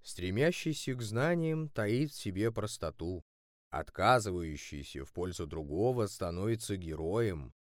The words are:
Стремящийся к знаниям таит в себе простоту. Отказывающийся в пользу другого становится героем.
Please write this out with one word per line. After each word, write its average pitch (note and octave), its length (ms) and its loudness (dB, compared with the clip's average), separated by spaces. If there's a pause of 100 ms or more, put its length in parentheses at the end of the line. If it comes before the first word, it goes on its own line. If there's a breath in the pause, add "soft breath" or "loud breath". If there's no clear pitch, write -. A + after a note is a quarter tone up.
Стремящийся C3 920 0
к A#2+ 80 -4
знаниям D#3 640 2
таит A#2+ 440 2
в - 60 -12
себе G#2 320 2
простоту. F2+ 720 -4 (460)
Отказывающийся E2 1400 0
в - 80 -16
пользу F2 340 -4
другого E2+ 600 0
становится G2 720 -2
героем. E2+ 840 -2